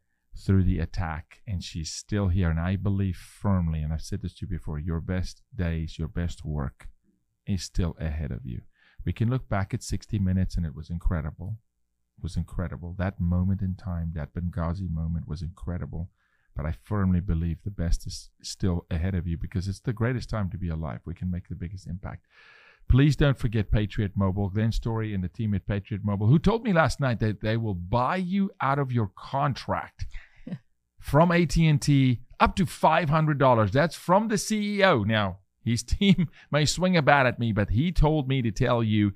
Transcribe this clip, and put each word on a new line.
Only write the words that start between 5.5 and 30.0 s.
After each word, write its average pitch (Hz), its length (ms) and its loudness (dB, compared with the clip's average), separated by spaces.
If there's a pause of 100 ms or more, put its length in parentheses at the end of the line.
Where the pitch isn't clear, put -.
days, 82 440 -4
your 80 80 -4
best 85 380 -6
work 73 420 -6 (580)
is 98 180 -4
still 87 360 -2
ahead 73 320 -6
of 58 140 -10
you. 60 160 -8 (440)
We 98 80 0
can 113 160 0
look 127 200 -4
back 98 240 -2
at 113 100 -6
sixty - 360 -6
Minutes 92 360 0
and 87 100 -2
it 71 100 -8
was 76 140 -12
incredible. 85 680 -4 (600)
It - 60 -10
was 85 140 -6
incredible. 85 600 -6
That 92 220 -4
moment 90 420 2
in 92 140 -2
time, 85 400 -6
that 73 180 -8
Benghazi 85 560 -4
moment 82 380 -4
was 76 140 -8
incredible. 85 680 -8 (460)
But 73 100 -6
I 80 180 -4
firmly 95 360 2
believe 82 440 -2
the 107 80 -8
best 85 360 -2
is - 220 -12 (140)
still 87 480 -2
ahead 90 240 -2
of 85 120 -2
you 82 100 -2
because 92 300 -6
it's 95 120 -6
the - 140 -4
greatest 113 360 -4
time 104 220 -4
to - 60 -8
be 87 120 -4
alive. 80 340 -6
We 80 120 -10
can 90 160 -4
make 87 180 -8
the 92 60 -10
biggest 95 320 -10
impact. - 380 -10 (640)
Please 135 260 8
don't 143 240 4
forget 110 320 0
Patriot 107 440 0
Mobile. 98 340 2
Glenn 107 220 0
Story 110 420 -4
and 95 100 -2
the 90 60 -4
team 107 260 -2
at 92 100 -4
Patriot 101 380 -4
Mobile, 104 240 0
who 139 100 8
told 226 260 2
me 220 100 2
last 160 260 2
night 123 220 0
that 110 200 0
they 110 160 0
will 113 160 -2
buy 120 440 0
you 190 420 0
out 139 200 0
of 131 120 -2
your 117 240 2
contract 127 880 -4 (400)